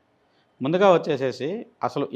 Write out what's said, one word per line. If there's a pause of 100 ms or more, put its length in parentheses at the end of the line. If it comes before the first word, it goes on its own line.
(640)
ముందుగా
వచ్చేసేసి (200)
అసలు